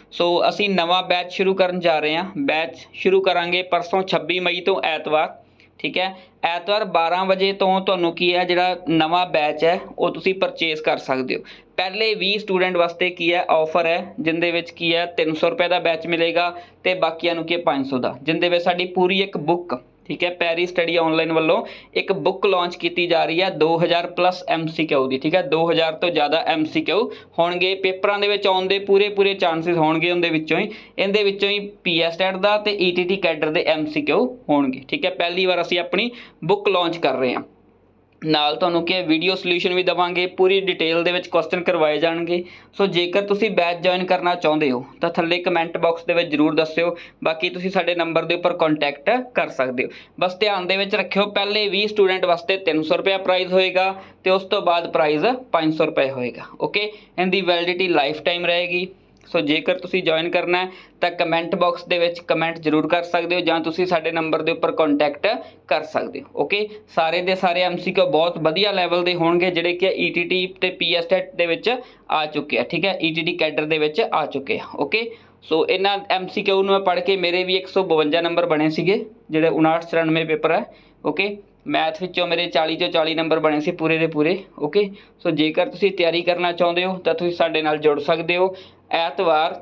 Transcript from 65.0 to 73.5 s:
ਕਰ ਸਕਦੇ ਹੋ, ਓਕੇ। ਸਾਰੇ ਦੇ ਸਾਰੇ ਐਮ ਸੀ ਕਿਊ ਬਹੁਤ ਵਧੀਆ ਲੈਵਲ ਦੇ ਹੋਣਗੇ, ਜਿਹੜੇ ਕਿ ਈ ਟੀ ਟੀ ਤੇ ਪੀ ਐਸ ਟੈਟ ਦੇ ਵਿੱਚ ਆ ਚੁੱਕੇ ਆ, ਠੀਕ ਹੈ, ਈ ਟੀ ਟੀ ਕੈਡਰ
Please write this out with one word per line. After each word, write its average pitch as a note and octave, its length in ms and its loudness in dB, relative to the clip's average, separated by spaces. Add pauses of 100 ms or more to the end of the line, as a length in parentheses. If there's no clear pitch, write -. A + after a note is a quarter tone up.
ਕਰ D#3 140 0
ਸਕਦੇ - 380 -6
ਹੋ, - 140 -18
ਓਕੇ। G3+ 320 -2 (280)
ਸਾਰੇ E3 280 0
ਦੇ F#3 120 0
ਸਾਰੇ F3+ 280 0
ਐਮ F3 140 0
ਸੀ F3+ 160 -4
ਕਿਊ F#3 140 4
ਬਹੁਤ E3 320 2
ਵਧੀਆ E3+ 340 2
ਲੈਵਲ F3 320 0
ਦੇ F3+ 100 0
ਹੋਣਗੇ, E3+ 360 2
ਜਿਹੜੇ E3+ 220 0
ਕਿ F#3 240 0
ਈ E3+ 140 0
ਟੀ E3+ 140 -2
ਟੀ F#3 220 0 (140)
ਤੇ F#3 100 0
ਪੀ F3 240 -2
ਐਸ E3+ 120 0
ਟੈਟ F#3 300 0
ਦੇ F3 100 2
ਵਿੱਚ E3 240 0 (400)
ਆ D#3 160 0
ਚੁੱਕੇ C#3+ 320 -4
ਆ, A#2+ 40 2
ਠੀਕ E3+ 220 -4
ਹੈ, F#3+ 180 0
ਈ E3 120 0
ਟੀ E3 80 -4
ਟੀ F3 140 -4
ਕੈਡਰ D3+ 280 0